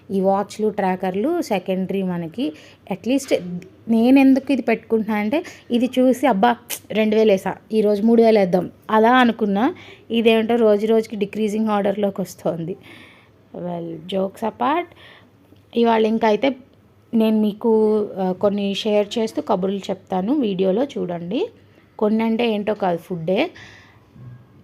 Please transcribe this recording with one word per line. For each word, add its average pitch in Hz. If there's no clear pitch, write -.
ఈ 196
వాచ్లు, 202
ట్రాకర్లు 202
సెకండరీ 190
మనకి. 180
అట్లీస్ట్ 233
నేను 233
ఎందుకు 269
ఇది 262
పెట్టుకుంటున్నా 220
అంటే, 214
ఇది 240
చూసి, 254
"అబ్బా, 233
రెండు 214
వేలు 220
వేసా, 190
ఈరోజు 208
మూడు 233
వేలు 220
వేద్దాం," 185
అలా 220
అనుకున్నా. 226
ఇదేంటో 226
రోజు 214
రోజుకి 226
డిక్రీజింగ్ 208
ఆర్డర్లోకి 202
వస్తోంది. 170
Well, 170
jokes 190
apart, 262
ఇవాళ 226
ఇంకా 220
అయితే 233
నేను 220
మీకు, 214
ఆ, 185
కొన్ని 202
షేర్ 208
చేస్తూ 220
కబుర్లు 196
చెప్తాను, 190
వీడియోలో 202
చూడండి. 185
కొన్ని 220
అంటే 226
ఏంటో 208
కాదు, 180
ఫుడ్డే. 185